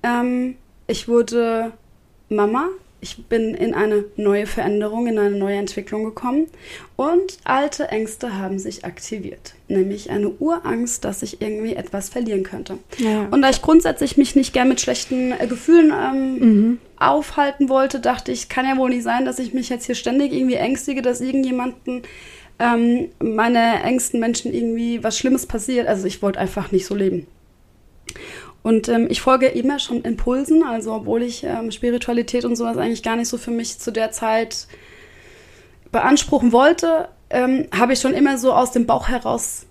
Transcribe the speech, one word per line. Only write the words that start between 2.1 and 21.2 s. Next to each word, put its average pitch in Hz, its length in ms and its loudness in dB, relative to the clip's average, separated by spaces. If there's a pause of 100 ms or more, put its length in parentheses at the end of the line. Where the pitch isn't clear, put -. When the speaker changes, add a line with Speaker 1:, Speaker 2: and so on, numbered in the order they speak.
Speaker 1:
Mama. 226 400 2 (320)
Ich - 260 -16
bin 226 280 0
in - 200 -2
eine 208 300 0 (120)
neue 202 300 2
Veränderung, 208 600 -2
in 220 120 0
eine 202 180 2
neue 202 200 -2
Entwicklung 202 480 -6
gekommen. 254 420 -2 (500)
Und 349 480 0
alte 285 440 -2
Ängste 220 500 -6
haben 190 200 -6
sich - 280 -10
aktiviert. - 680 -12 (140)
Nämlich 196 420 0
eine 208 200 0
Urangst, 247 760 -4
dass 208 180 -6
ich - 200 -10
irgendwie 214 320 -4
etwas 196 340 -8
verlieren 220 360 -2
könnte. 190 340 -12 (180)
Speaker 2:
Ja. 214 340 0
Speaker 1:
Und 277 120 4
da 269 80 6
ich 262 100 2
grundsätzlich - 560 4
mich 277 200 4
nicht 262 180 2
gern 254 140 4
mit 262 120 2
schlechten, 254 520 -2
äh, 247 140 -2
Gefühlen, 302 460 6
ähm, 269 460 0
Speaker 2:
Mhm. 226 400 6 (200)
Speaker 1:
aufhalten 285 680 2
wollte, 269 320 2
dachte 247 320 -2
ich, - 160 -8
kann 262 180 -2
ja 269 120 2
wohl 254 100 2
nicht 247 140 0
sein, 233 240 0
dass 254 120 -4
ich 247 140 -6
mich 254 160 -4
jetzt 247 160 -6
hier 247 100 -4
ständig 262 380 0
irgendwie 254 220 0
ängstige, 269 480 -2
dass 240 180 0